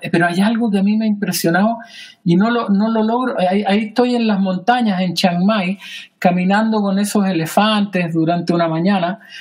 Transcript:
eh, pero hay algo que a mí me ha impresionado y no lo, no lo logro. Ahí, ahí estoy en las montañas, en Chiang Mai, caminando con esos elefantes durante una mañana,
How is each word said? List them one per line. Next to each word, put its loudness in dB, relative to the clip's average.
eh, -10
pero 2
hay 0
algo 0
que 2
a 0
mí 2
me 0
ha 0
impresionado 0
y 2
no 2
lo, -2
no 2
lo 0
logro. -2
Ahí, 2
ahí 0
estoy 0
en 0
las 0
montañas, 0
en -2
Chiang 0
Mai, 0
caminando 2
con 0
esos 0
elefantes 0
durante 0
una 0
mañana, 0